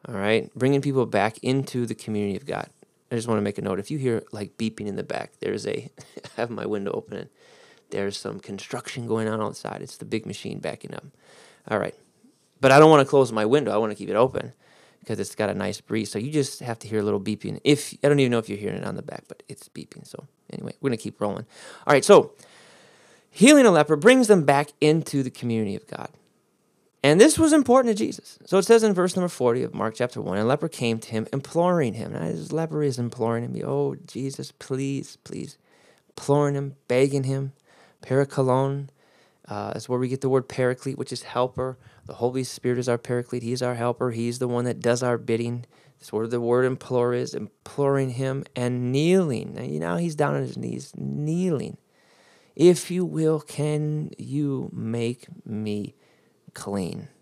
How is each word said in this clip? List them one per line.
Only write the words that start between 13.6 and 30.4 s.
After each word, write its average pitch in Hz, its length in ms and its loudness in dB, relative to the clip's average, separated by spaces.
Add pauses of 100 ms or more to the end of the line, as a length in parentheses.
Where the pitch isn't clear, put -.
I 104 60 0
wanna 107 180 -2
keep 98 140 -12
it 98 80 0
open 120 380 0 (520)
'cause 107 120 -6
it's 101 160 -6
got 104 160 -2
a 98 40 -4
nice 98 240 -4
breeze. 110 320 -6
So - 80 -6
you 131 140 -6
just 143 280 -2
have 117 180 -8
to 113 100 -18
hear 110 120 -2
a - 20 -2
little 101 180 -2
beeping. 104 440 -6
If, 143 280 2 (100)
I 139 60 4
don't 147 100 4
even 131 120 4
know 120 80 2
if 113 100 -4
you're 101 80 -8
hearing 101 220 -6
it 90 60 -10
on 98 120 -8
the 101 60 -10
back, - 260 -14
but - 180 -20
it's - 220 -18
beeping. - 380 -20
So - 200 -18 (240)
anyway, - 300 -10
we're 135 80 -2
gonna 120 80 0
keep - 240 -10
rolling. 104 240 -4 (420)
All 139 60 6
right, - 140 6
so 175 260 10 (960)
healing 269 380 8
a 208 40 10
leper 156 260 6
brings 240 300 6
them 196 180 6
back 143 260 2 (100)
into 151 420 2
the 123 80 -4
community 113 440 -2
of - 120 -12
God. - 220 -12 (960)
And 151 160 8
this 302 160 10
was 311 160 4
important 247 440 4
to 220 80 -2
Jesus. - 420 -10
So 185 120 2
it 185 60 2
says 226 200 6
in 208 100 4
verse 175 220 0
number 180 120 0
forty 123 360 0
of 113 100 -8
Mark 107 220 -4
chapter 123 240 -4
one, 98 180 -4
"A 107 60 0